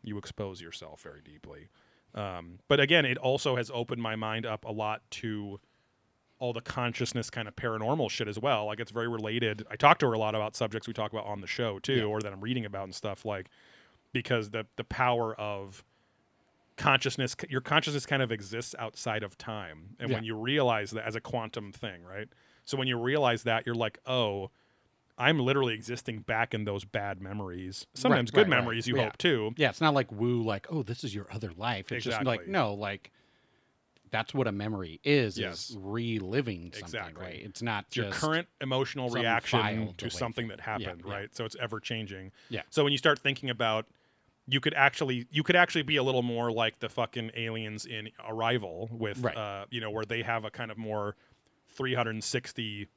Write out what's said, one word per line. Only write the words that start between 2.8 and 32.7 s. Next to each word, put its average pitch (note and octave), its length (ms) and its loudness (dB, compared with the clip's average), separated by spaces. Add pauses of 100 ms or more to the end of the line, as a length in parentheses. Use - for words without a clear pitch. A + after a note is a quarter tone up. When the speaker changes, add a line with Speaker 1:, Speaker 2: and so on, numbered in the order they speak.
Speaker 1:
it B2+ 140 2
also C3 400 2
has A2+ 140 -2
opened A#2+ 300 -4
my A2 140 -2
mind A2 300 -4
up G#2+ 180 -4
a A2 80 -8
lot G#2+ 300 -4 (100)
to G#2 480 -6 (800)
all B2 140 -2
the A2+ 80 -6
consciousness A#2+ 680 -2
kind A2 200 -6
of - 80 -18
paranormal A2+ 520 0
shit G#2 200 -2
as G#2 100 -6
well. A2 280 2
Like, G#2+ 120 -6
it's A2 120 -8
very A#2 180 -2
related. A2 600 -2
I G#2+ 60 -8
talk D3 240 10
to D3+ 80 6
her A2+ 60 4
a A2 40 2
lot G#2+ 160 2
about G#2+ 220 0
subjects A2 320 0
we A2+ 60 -8
talk G#2+ 180 -4
about G#2+ 140 -6
on G#2 160 -6
the F#2 60 -12
show A2 320 -2
too, C3+ 160 2
Speaker 2:
Yeah. A#2 80 6
Speaker 1:
or G#2+ 180 0
that G#2 100 -4
I'm F#2+ 80 -10
reading A#2 260 0
about G2 200 -6
and F#2+ 100 -12
stuff, G2+ 300 -6
like, G2 240 -4 (640)
because A#2 380 0
the, A2 140 -4 (120)
the A2+ 80 -6
power A#2+ 520 2
of G2+ 460 -8 (960)
consciousness, C3+ 580 2 (140)
your C3 120 0
consciousness D3 440 2
kind C#3 160 2
of A#2 100 0
exists G#2+ 460 -6
outside A2 460 -4
of G2 140 -10
time. F#2+ 640 -10
And A#2+ 120 -2
when A2+ 120 0
Speaker 2:
Yeah. A2 100 -6
Speaker 1:
you - 40 -2
realize A#2 540 2
that A2 140 -6
as A2 100 -4
a A2+ 60 -4
quantum A2 500 -6
thing, F#2 320 -12
right? G2 240 -10 (380)
So C#3 120 -2
when C3 100 2
you B2 120 2
realize B2+ 440 4
that, A#2 220 2
you're A#2+ 100 -2
like, A2+ 300 -2
"Oh, G#2+ 460 0 (680)
I'm D3 220 6
literally C3 340 4
existing A2 460 -6
back A2+ 340 0
in G#2+ 120 -2
those G2+ 180 -2
bad G2+ 380 -6
memories." F#2+ 720 -8
Sometimes - 380 4
Speaker 2:
Right, - 40 0
Speaker 1:
good G3 160 8
Speaker 2:
right, C3 60 6
right. B2 60 6
Speaker 1:
memories, A#2 240 -2
you B2 100 2
Speaker 2:
Yeah. B2 80 4
Speaker 1:
hope, G#2+ 120 -6
too. A#2 380 4
Speaker 2:
Yeah, C#3+ 140 4
it's - 100 -4
not D#3 140 6
like C3+ 180 2
woo, A#2 320 2
like, G#2 260 -2
"Oh, D#3 140 -2
this A#2 220 -6
is G2+ 100 -4
your G2+ 160 -8
other G#2+ 240 -6
life." G#2 380 -4
It's A#2+ 100 -4
just A#2+ 220 0
like, A2+ 160 2
Speaker 1:
Exactly. F#3 100 -8
Speaker 2:
no, B2+ 220 4